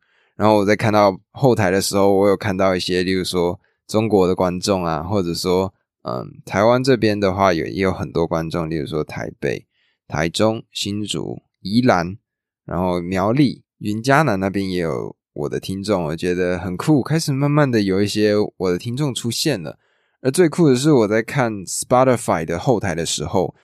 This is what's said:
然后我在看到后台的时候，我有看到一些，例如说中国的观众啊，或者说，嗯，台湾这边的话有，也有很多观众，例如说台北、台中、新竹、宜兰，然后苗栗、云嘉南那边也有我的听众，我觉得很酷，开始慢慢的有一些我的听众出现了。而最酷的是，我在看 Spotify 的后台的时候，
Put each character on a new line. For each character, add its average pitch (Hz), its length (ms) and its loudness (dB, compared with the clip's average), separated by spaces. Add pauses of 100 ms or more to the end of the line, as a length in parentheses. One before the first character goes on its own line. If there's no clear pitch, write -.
(360)
然 104 120 2
后 107 100 6
我 101 60 2
在 104 120 2
看 110 160 0
到 101 280 4 (100)
后 127 240 2
台 98 160 2
的 95 100 2
时 - 160 -2
候， 101 180 4
我 98 140 4
有 95 80 4
看 95 200 -4
到 95 200 2
一 90 40 -2
些， 92 220 -2
例 90 100 -2
如 92 120 -2
说 87 340 -2 (300)
中 107 200 0
国 95 200 4
的 92 80 0
观 90 240 -2
众 92 240 -2
啊， 80 180 -4
或 98 200 -2
者 85 120 -4
说， 92 400 0 (280)
嗯， 60 420 -10
台 - 180 -2
湾 123 220 4
这 131 120 4
边 107 220 0
的 98 160 0
话 98 180 4
有， 73 140 -2
也 78 160 -4
有 95 100 2
很 - 200 -8
多 82 140 0
观 82 220 -2
众， 80 220 -4
例 80 60 -4
如 71 100 -4
说 76 160 -4
台 55 380 -10
北、 60 260 -4 (400)
台 78 220 -2
中、 110 420 0
新 104 340 -6
竹、 58 380 -8 (180)
宜 110 220 0
兰， 92 340 2 (480)
然 - 140 -6
后 90 220 -2
苗 92 320 -2
栗、 135 320 0 (140)
云 107 220 -6
嘉 135 220 2
南 110 160 0
那 98 100 -2
边 95 220 -4
也 90 100 -2
有 60 360 -6 (180)
我 71 140 -6
的 65 100 -6
听 95 240 -8
众， 95 220 0
我 82 120 -4
觉 90 180 -2
得 90 240 -2
很 90 180 -8
酷， 143 260 2
开 156 160 -2
始 147 140 -4
慢 139 180 0
慢 147 200 2
的 113 120 2
有 98 200 2
一 101 40 0
些 104 280 2 (220)
我 92 140 -2
的 90 80 0
听 120 180 -8
众 143 160 -2
出 117 180 -6
现 113 300 -2
了。 73 180 -12 (440)
而 131 80 0
最 170 180 4
酷 160 200 4
的 127 80 6
是， 147 160 4
我 113 160 4
在 110 120 2
看 117 320 -2 (120)
Spotify 120 800 2
的 85 140 -4
后 113 200 2
台 92 160 -4
的 82 100 -2
时 - 200 -4
候， 87 400 -2